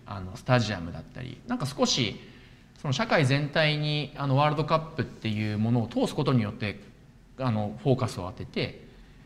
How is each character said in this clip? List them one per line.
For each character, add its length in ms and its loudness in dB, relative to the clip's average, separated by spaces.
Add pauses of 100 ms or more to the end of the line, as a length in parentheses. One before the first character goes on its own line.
あ 160 -10
の、 160 -10
ス 60 -16
タ 180 4
ジ 120 -2
ア 60 -4
ム 140 -8
だ 60 -10
っ 40 -12
た 180 -14
り、 240 -12
な 100 -4
ん 20 -6
か 80 -4
少 200 0
し、 300 0 (680)
そ 60 -6
の 60 0
社 120 0
会 200 4
全 240 2
体 280 4
に、 380 -2
あ 100 -6
の、 120 4
ワ 100 6
ー 40 4
ル 40 0
ド 80 0
カ 140 2
ッ 180 -4
プ 60 0
っ 40 0
て 220 -8
い 260 0
う 60 0
も 140 2
の 100 4
を 60 -2
通 180 0
す 80 -6
こ 80 0
と 80 2
に 100 6
よ 100 -2
っ 20 -12
て、 260 -6 (580)
あ 140 0
の、 320 -2
フ 60 2
ォ 60 6
ー 20 0
カ 100 -2
ス 140 -8
を 60 -6
当 40 -8
て 140 -10
て、 420 -6 (380)